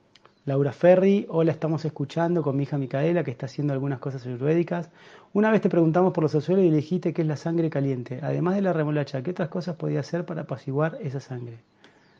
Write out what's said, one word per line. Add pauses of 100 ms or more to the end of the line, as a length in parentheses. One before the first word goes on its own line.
(440)
Laura
Ferri,
hola,
estamos
escuchando
con
mi
hija
Micaela,
que
está
haciendo
algunas
cosas
ayurvédicas. (440)
Una
vez
te
preguntamos
por
los
orzuelos
y
dijiste
que
es
la
sangre
caliente.
Además
de
la
remolacha,
¿qué
otras
cosas
podía
hacer
para
apaciguar
esa
sangre? (600)